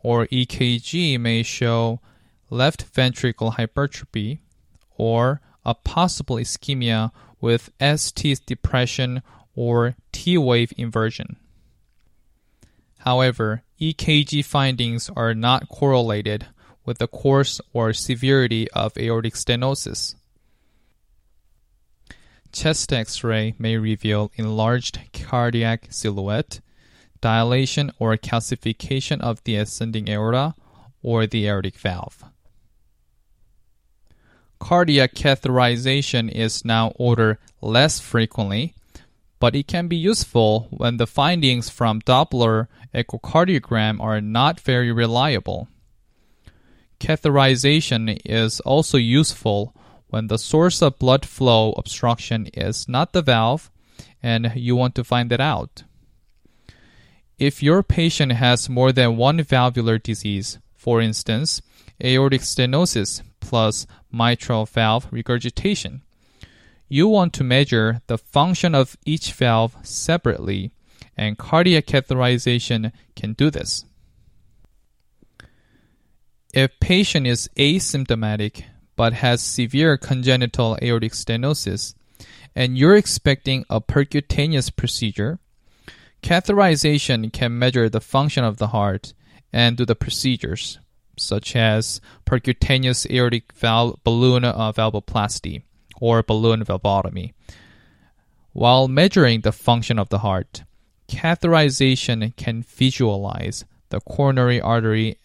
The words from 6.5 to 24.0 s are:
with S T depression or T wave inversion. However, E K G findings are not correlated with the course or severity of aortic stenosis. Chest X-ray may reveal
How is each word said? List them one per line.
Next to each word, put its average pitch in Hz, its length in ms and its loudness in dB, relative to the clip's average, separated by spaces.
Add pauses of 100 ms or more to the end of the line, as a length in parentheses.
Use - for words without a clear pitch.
with 117 380 0
S 147 320 0
T 143 240 -2 (100)
depression 127 760 -2 (320)
or 120 400 0 (160)
T 175 260 0
wave 120 400 2
inversion. 113 600 -6 (1600)
However, 123 640 0 (160)
E 156 140 -2
K 147 300 2
G 147 180 -2
findings 123 760 -2
are 113 180 -2
not 120 360 0
correlated 110 800 0 (380)
with 120 120 -6
the 120 100 -4
course 139 520 0 (140)
or 113 200 0
severity 123 800 0
of - 260 -4
aortic 113 360 -4
stenosis. - 840 -4 (2250)
Chest - 420 -4
X-ray 110 680 -4
may 113 180 -2
reveal 107 580 -2